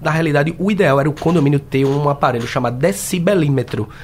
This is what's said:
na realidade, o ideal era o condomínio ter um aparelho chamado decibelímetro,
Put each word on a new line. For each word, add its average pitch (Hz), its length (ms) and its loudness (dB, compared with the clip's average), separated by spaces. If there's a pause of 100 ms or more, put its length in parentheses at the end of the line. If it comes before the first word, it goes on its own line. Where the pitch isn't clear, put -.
na 151 80 -2
realidade, 156 480 0
o 190 120 0
ideal 160 300 2
era 147 80 2
o 147 60 0
condomínio 147 440 2
ter 139 280 0
um 143 240 0
aparelho 127 360 0
chamado 123 300 -2
decibelímetro, 156 1120 0 (160)